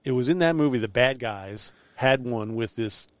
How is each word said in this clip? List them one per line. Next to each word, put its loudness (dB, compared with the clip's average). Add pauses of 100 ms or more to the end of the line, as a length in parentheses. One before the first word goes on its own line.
it -2
was 0
in 2
that 4
movie, 2
the -2
bad 2
guys -8 (240)
had 2
one -4
with -4
this -6 (140)